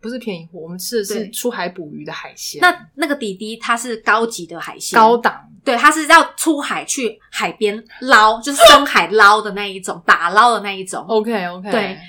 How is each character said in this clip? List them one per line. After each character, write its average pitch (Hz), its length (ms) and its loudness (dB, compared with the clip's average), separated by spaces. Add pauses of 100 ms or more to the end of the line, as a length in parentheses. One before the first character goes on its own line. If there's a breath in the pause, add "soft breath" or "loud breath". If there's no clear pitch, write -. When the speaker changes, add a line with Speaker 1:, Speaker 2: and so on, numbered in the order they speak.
Speaker 1:
不 220 80 -12
是 254 80 -10
便 226 180 -10
宜 165 160 -14
货， 175 100 -18
我 160 60 -16
们 180 120 -14
吃 226 200 -6
的 202 40 -2
是 196 120 -8
Speaker 2:
对。 214 160 -8
Speaker 1:
出 240 200 -6
海 180 180 -6
捕 156 240 -14
鱼 151 120 -14
的 151 80 -12
海 - 220 -16
鲜。 - 260 -12
Speaker 2:
那， 359 120 2 (220)
那 302 100 -4
个 285 80 -4
弟 220 200 -6
弟 220 240 -12
他 233 200 -4
是 233 200 -8
高 226 280 0
级 180 220 -8
的 170 120 -14
海 - 200 -12
鲜。 - 180 -4
Speaker 1:
高 226 180 6
档。 - 320 -2 (160)
Speaker 2:
对， 247 140 0
他 294 140 4
是 311 160 -2
要 320 160 6 (120)
出 294 240 0
海 269 260 -6
去 233 340 -6 (100)
海 185 220 -4
边 214 320 -4 (160 soft breath)
捞， 233 420 4
就 277 100 -6
是 285 160 -2
深 285 160 8
海 185 260 0
捞 214 300 6
的 208 120 -6
那 202 120 -8
一 196 160 -10
种， 170 280 -10
打 170 240 2
捞 226 220 4
的 202 80 -2
那 202 100 -8
一 190 120 -10
种。 175 240 -12
Speaker 1:
OK，OK。 202 600 -4
Speaker 2:
对， 196 260 -4 (140)